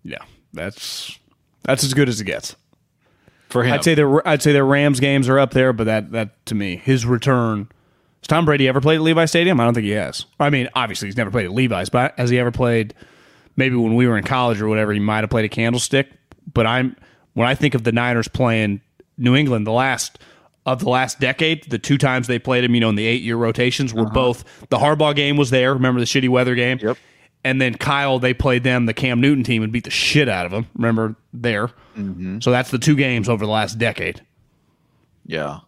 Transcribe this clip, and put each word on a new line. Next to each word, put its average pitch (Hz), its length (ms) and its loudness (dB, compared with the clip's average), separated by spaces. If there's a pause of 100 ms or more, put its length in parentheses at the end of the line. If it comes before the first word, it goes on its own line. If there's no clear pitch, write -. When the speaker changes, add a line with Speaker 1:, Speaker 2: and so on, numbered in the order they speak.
Speaker 1:
Yeah, - 200 -14 (300)
that's, - 640 -12 (460)
that's 131 200 0
as 135 100 -4
good 139 160 2
as 110 120 -4
it 101 40 -8
gets. 62 300 -8 (920)
Speaker 2:
For 123 140 0
him. 127 100 2
Speaker 1:
I'd 147 100 -2
say 165 120 4
the, 147 300 4
I'd 151 160 2
say 151 120 4
the 139 100 4
Rams 139 360 2
games 139 300 2
are 131 100 4
up 135 120 2
there, 131 220 2
but 110 120 -2
that, 110 260 -2
that 110 360 -8
to - 80 -4
me, 98 220 -4
his 127 280 0
return. 117 640 0 (540)
Has - 60 -20
Tom 160 180 2
Brady 139 220 2
ever 131 140 2
played 156 160 4
at 156 40 0
Levi's 160 300 2
Stadium? 170 280 2
I 120 60 2
don't 120 80 4
think 113 120 -2
he 101 60 -2
has. 101 340 -6 (140)
I 147 120 2
mean, 127 240 0
obviously 107 320 -4
he's 101 100 -8
never 104 140 -4
played 110 140 -2
at 87 80 -6
Levi's, 110 360 0
but 123 280 0
has 123 120 0
he 123 100 2
ever 120 120 0
played, 117 420 0 (640)
maybe 131 180 0
when 113 200 2
we 123 120 4
were 117 100 2
in 98 60 -2
college 123 380 0
or 107 60 -2
whatever, 107 260 0
he 104 60 -2
might 107 220 0
have 107 100 -4
played 110 140 0
a 104 40 -4
Candlestick. 120 580 -2 (460)
But 113 140 2
I'm, 127 280 0 (380)
when 117 140 2
I 135 80 2
think 143 180 0
of 120 100 0
the 117 80 0
Niners 120 360 0
playing 110 540 0 (360)
New 123 180 4
England, 127 320 2
the 110 40 -4
last 127 480 -2 (460)
of 127 160 -2
the - 80 -2
last 127 300 -2
decade, 156 520 -2
the 113 80 -4
two 143 180 0
times 127 300 0
they 123 120 -2
played 123 240 0
him, 120 120 2
you 120 40 4
know, 113 100 2
in 107 60 0
the 107 120 -2
eight-year 117 280 -2
rotations 123 580 -2
were 113 100 0
Speaker 2:
Uh-huh. 110 100 -4
Speaker 1:
both, 127 300 0 (260)
the 127 80 0
Harbaugh 147 380 2
game 143 200 0
was 143 140 2
there. 127 240 2
Remember 127 260 2
the 120 60 0
shitty 131 240 0
weather 123 260 2
game? 123 260 0
Speaker 2:
Yep. 110 160 -2 (460)
Speaker 1:
And 131 160 0
then 127 140 0
Kyle, 139 460 0
they 127 160 0
played 123 280 0
them, 123 220 2
the 113 80 -2
Cam 123 260 -2
Newton 135 240 2
team, 110 200 0
and 110 80 -4
beat 117 140 -4
the - 40 -12
shit 139 400 0
out 92 160 -2
of 87 60 -6
them. 110 240 -4
Remember 113 400 0 (180)
there? 117 360 -2 (280)
Speaker 2:
Mm-hmm. 95 440 -8
Speaker 1:
So 127 100 0
that's 123 180 0
the 131 80 -4
two 143 180 2
games 123 320 0
over 110 160 0
the 107 80 -4
last 107 280 -2
decade. 101 420 -4 (1040)
Speaker 2:
Yeah. 76 420 -8